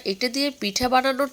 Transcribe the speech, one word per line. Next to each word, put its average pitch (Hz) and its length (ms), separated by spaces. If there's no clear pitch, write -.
এটা 196 240
দিয়ে 269 300
পিঠা 208 300
বানানোর 262 440